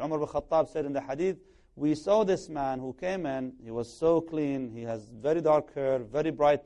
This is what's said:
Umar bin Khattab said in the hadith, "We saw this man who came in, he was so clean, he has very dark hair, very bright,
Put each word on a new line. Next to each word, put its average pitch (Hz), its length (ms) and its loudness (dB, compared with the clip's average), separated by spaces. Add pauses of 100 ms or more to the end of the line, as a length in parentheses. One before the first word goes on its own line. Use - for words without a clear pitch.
Umar 156 140 -2
bin 147 100 -2
Khattab 151 400 0
said 156 160 -4
in 143 80 -4
the 139 80 -2
hadith, 151 380 -2 (380)
"We 151 180 2
saw 202 300 4
this 185 240 0
man 135 320 -4
who 131 140 -8
came 185 320 -4
in, 131 360 -4
he 113 80 -14
was 117 220 -6
so 165 280 4
clean, 143 500 -4
he 117 120 -10
has 113 260 -6
very 135 320 0
dark 151 340 2
hair, 135 260 0
very 143 300 -2
bright, 147 360 4